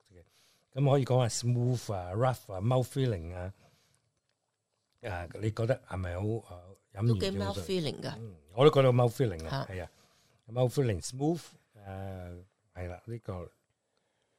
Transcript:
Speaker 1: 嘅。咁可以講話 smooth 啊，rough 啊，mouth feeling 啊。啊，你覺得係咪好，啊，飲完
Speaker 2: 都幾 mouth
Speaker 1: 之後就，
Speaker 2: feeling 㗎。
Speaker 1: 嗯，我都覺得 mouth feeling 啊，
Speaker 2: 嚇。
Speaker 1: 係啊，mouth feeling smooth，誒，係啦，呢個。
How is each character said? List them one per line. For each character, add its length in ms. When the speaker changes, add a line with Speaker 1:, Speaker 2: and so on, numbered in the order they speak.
Speaker 1:
嘅。 100
咁 180
可 80
以 60
講 120
話 100
smooth 680
啊， 200
rough 400
啊， 80
mouth 220
feeling 500
啊。 200
啊， 260
你 100
覺 160
得 200
係 100
咪 180
好， 60
啊， 80
飲 40
完 100
Speaker 2:
都 100
幾 140
mouth 60
Speaker 1:
之 60
後 100
就， 80
Speaker 2:
feeling 400
㗎。 160
Speaker 1:
嗯， 180
我 120
都 60
覺 100
得 120
mouth 180
feeling 360
啊， 200
Speaker 2:
嚇。 60
Speaker 1:
係 100
啊， 80
mouth 220
feeling 320
smooth， 400
誒， 680
係 160
啦， 160
呢 140
個。 320